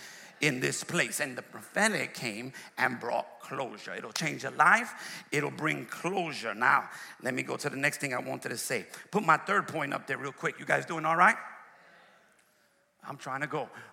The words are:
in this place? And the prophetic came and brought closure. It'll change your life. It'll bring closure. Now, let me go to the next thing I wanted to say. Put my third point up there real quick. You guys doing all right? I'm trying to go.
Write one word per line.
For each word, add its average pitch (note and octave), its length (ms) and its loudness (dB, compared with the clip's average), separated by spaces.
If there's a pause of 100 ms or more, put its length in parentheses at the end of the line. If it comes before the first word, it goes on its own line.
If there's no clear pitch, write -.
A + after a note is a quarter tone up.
(400)
in C#3+ 200 2
this C#3 240 0
place? C3+ 360 0
And C3+ 160 -4
the B2 60 -6
prophetic D3+ 720 0
came A#2+ 380 -6 (240)
and B2 240 2
brought A#2 400 -2
closure. G#2+ 540 -8
It'll A2+ 180 -8
change C#3+ 300 -4
your C3 100 -4
life. F#3 420 6 (360)
It'll C#3+ 200 2
bring C#3 360 -2
closure. C#3 680 -2
Now, B2 360 4 (320)
let B2+ 100 0
me C3+ 100 0
go C3 140 -4
to C#3+ 140 -4
the C3+ 60 -4
next C#3+ 240 0
thing C3+ 140 -2
I B2 40 -2
wanted C3 320 -6
to A#2+ 80 -6
say. A2+ 280 -2 (240)
Put G3+ 140 2
my D#3+ 120 8
third F#3+ 320 2
point C#3+ 240 -2
up C3 140 -4
there C3+ 120 -2
real C3+ 140 -6
quick. - 260 -4
You C3 60 -12
guys C#3 220 2
doing D#3+ 180 -2
all D#3+ 120 4
right? G3 200 8 (1700)
I'm C#3+ 140 -10
trying C3+ 240 -6
to D3 60 -2
go. D3 240 -4 (220)